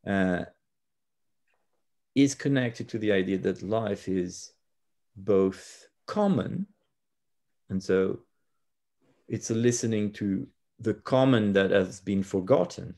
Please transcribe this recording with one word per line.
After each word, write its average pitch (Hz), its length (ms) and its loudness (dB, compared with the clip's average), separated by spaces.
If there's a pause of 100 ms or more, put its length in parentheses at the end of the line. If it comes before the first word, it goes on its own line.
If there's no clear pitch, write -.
uh, 92 380 0 (1700)
is 139 200 4
connected 123 540 -2
to 113 100 -6
the 107 140 0
idea 95 240 2
that 92 260 -2
life 104 460 -4
is 90 440 -4 (640)
both 98 720 0 (180)
common, 196 600 0 (1000)
and 95 140 -4
so 95 380 0 (1080)
it's 113 220 -8
a 113 40 0
listening 113 600 0
to 98 320 -2 (340)
the 110 140 -2
common 127 580 2
that 98 180 4
has 95 300 0
been 98 220 -2
forgotten 101 760 -2